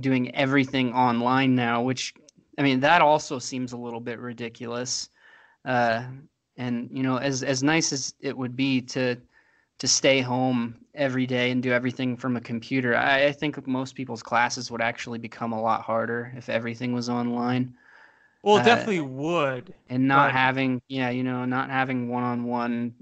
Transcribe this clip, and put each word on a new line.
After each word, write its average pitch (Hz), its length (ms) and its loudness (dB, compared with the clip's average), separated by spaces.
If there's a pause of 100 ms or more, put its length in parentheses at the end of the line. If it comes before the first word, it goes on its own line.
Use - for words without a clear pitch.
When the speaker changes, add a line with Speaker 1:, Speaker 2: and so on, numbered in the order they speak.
Speaker 1:
doing 127 360 0
everything 131 560 2
online 127 640 4
now, 120 260 0
which, 127 320 -4 (440)
I 147 40 0
mean, 135 160 4
that 160 240 6
also 151 380 2
seems 127 320 -6
a 123 40 -10
little 120 220 -8
bit 117 220 -8
ridiculous. 120 880 -8 (560)
Uh, 120 400 2 (520)
and, 123 360 -4
you 135 100 -4
know, 131 140 2
as, 131 260 -2
as 131 220 -2
nice 156 280 2
as 135 280 -6
it 135 180 -6
would 123 160 -6
be 131 280 0
to, 123 340 -2 (640)
to - 100 -4
stay 135 320 4
home 123 560 0 (180)
every 131 320 0
day 123 240 0
and 127 120 0
do 127 80 0
everything 123 460 0
from 123 220 -2
a - 20 -4
computer, 120 560 -2
I, 135 300 4
I 143 60 2
think 139 340 -6
most 131 280 -4
people's 120 280 -8
classes 120 480 0
would 117 100 -6
actually 117 380 -4
become 117 340 -6
a 110 80 -2
lot 110 220 0
harder 117 520 -4
if 123 140 -12
everything 117 460 -4
was 120 160 -4
online. 123 640 -2 (680)
Speaker 2:
Well, 208 140 6
it - 40 6
Speaker 1:
Uh, - 40 0
Speaker 2:
definitely 220 380 4
would, 139 720 -2 (160)
Speaker 1:
and 131 180 2
not 139 200 6
Speaker 2:
but 135 40 2
Speaker 1:
having, 131 560 2
yeah, 131 220 -2
you 127 120 -4
know, 127 220 -4
not 127 240 -2
having 131 400 -2
one-on-one, 120 920 -2